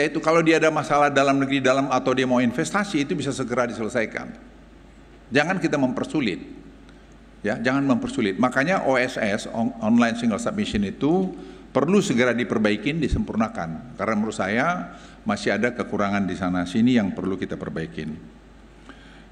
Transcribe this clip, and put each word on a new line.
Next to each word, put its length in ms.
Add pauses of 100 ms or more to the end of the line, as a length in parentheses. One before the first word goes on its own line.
itu, 160
kalau 240
dia 160
ada 80
masalah 400
dalam 320
negeri, 160
dalam, 320
atau 240
dia 80
mau 160
investasi, 640
itu 160
bisa 160
segera 320
diselesaikan. 640 (1000)
Jangan 260
kita 160
mempersulit. 640 (1040)
Ya, 160
jangan 240
mempersulit. 560
Makanya 480
O 80
S 240
S, 320
on-, 320
online 380
single 180
submission 480
itu 480 (380)
perlu 260
segera 320
diperbaikin, 720
disempurnakan. 960
Karena 160
menurut 240
saya 560 (320)
masih 320
ada 160
kekurangan 480
di 160
sana 240
sini 320
yang 160
perlu 240
kita 240
perbaikin. 560 (1160)